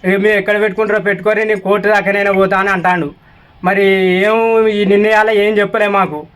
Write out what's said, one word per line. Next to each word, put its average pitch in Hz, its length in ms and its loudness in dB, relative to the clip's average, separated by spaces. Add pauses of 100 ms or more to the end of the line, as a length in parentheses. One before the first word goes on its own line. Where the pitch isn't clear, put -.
"ఇక 196 100 0
మీరు 214 180 2
ఎక్కడ 208 240 0
పెట్టుకుంటారో 214 380 -2
పెట్టుకోరి, 202 460 -2
నేను 214 140 -2
కోర్టు 196 280 -2
దాకానైనా 202 440 0
పోతా" 190 260 0
అని 196 120 0
అంటాడు. 180 440 -2 (500)
మరి 196 220 0 (400)
ఏం 226 420 2
ఈ 208 180 0
నిర్ణయాలు 214 460 2
ఏం 214 260 0
చెప్పలే 208 300 0
మాకు. 175 380 -2 (100)